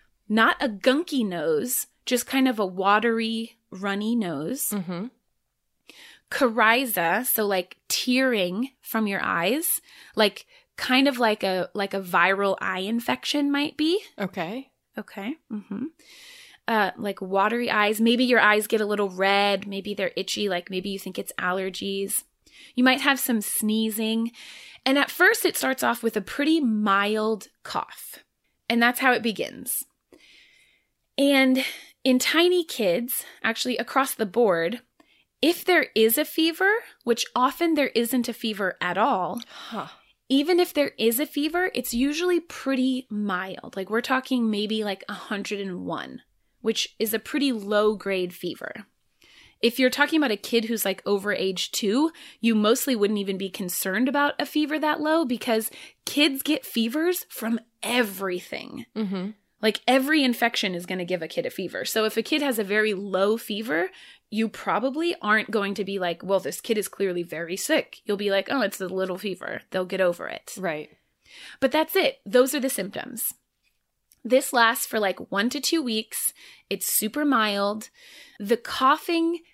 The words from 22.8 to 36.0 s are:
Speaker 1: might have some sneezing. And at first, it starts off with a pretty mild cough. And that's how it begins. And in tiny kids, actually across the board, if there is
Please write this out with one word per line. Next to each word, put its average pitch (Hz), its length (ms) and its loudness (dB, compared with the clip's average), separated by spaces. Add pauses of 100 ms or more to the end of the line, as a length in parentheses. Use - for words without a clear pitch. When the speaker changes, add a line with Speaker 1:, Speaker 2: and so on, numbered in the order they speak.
Speaker 1:
might 262 200 4
have 269 180 2
some 226 200 0
sneezing. 220 920 -2 (520)
And 269 140 4
at - 120 0
first, 427 340 4
it 359 120 2
starts 262 280 -2
off 233 180 0
with 226 140 -2
a 214 40 0
pretty 294 380 0
mild 214 920 2 (140)
cough. - 560 -10 (500)
And 233 140 2
that's 247 160 2
how 262 140 4
it 226 100 2
begins. - 640 -4 (1300)
And 269 480 4 (380)
in 254 160 4
tiny 349 460 4
kids, 233 600 -2 (200)
actually 226 340 -2
across - 360 0
the 220 120 -2
board, 185 540 2 (600)
if 330 220 2
there 339 300 4
is 226 240 4